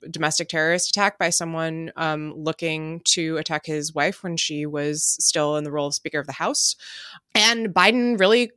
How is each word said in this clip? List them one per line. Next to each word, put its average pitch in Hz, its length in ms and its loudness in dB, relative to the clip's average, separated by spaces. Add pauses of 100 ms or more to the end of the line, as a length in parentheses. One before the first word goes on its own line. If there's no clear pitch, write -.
(120)
domestic 156 360 0
terrorist 165 440 0
attack 202 280 2
by 175 100 2
someone, 165 680 -4
um, 151 360 -2
looking 160 720 -4
to 160 320 0
attack 156 300 -4
his 151 280 -4
wife 160 300 -2
when 170 140 -4
she 151 280 -4
was 147 380 -2 (160)
still 151 380 2
in 151 80 -2
the 147 80 -8
role 147 140 0
of 143 60 -4
Speaker - 260 -4
of 143 60 -4
the 139 60 -8
House. - 460 0 (580)
And 226 380 4
Biden 233 440 4
really, 220 400 6